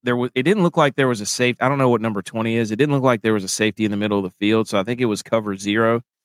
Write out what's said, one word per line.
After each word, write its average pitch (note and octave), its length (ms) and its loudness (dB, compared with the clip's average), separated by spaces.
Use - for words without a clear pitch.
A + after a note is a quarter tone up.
there B2 120 0
was, B2 200 -2
it B2+ 80 0
didn't F#3+ 200 2
look E3+ 140 0
like D3 180 2
there C3+ 120 2
was A2+ 140 -2
a G2+ 40 -8
safe-, B2 360 0
I B2+ 80 2
don't C#3+ 80 0
know C3 120 2
what A2+ 120 2
number G#2+ 220 -2
twenty A2+ 320 -4
is. A2+ 160 -2
It G#2+ 60 -2
didn't C#3+ 180 2
look C3 80 0
like B2 180 2
there A2 120 2
was G2+ 100 -2
a F#2 60 -8
safety A2 360 -2
in G2+ 60 0
the G#2 60 -2
middle G#2 200 0
of G2 60 0
the F2+ 80 -6
field, G#2+ 360 0
so G2+ 120 -2
I F#2+ 40 0
think A#2+ 180 -6
it B2 40 2
was G#2 160 -2
cover G#2 360 -2
zero. A2+ 440 0